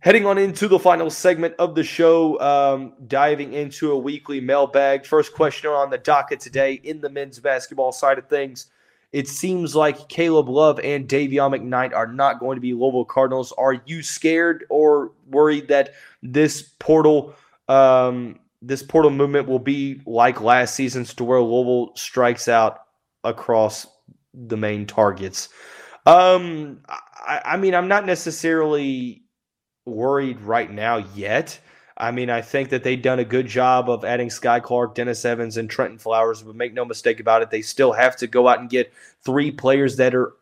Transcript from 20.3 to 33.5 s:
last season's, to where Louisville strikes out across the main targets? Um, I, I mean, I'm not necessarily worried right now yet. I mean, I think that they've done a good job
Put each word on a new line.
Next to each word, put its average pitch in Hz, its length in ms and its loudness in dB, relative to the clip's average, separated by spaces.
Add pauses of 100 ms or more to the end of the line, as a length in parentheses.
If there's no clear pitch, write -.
last 123 340 2
season's, 127 380 -6
to - 100 -6
where 127 160 2
Louisville 123 560 0
strikes 123 540 -2
out 113 320 2 (420)
across 113 640 -2 (460)
the 117 240 -10
main 107 280 -4
targets? 95 600 -2 (580)
Um, 175 840 4
I, - 560 -12
I 160 120 -4
mean, 190 160 0
I'm 180 140 0
not 202 180 0
necessarily 151 1160 -4 (640)
worried 127 540 -2
right 107 320 -2
now 107 240 -2 (180)
yet. 104 460 -4 (380)
I 117 140 -6
mean, 123 180 -6
I 117 120 -4
think 135 280 -6
that 127 160 -4
they've 127 160 -4
done 127 180 0
a 120 60 -2
good 123 220 -2
job 127 420 0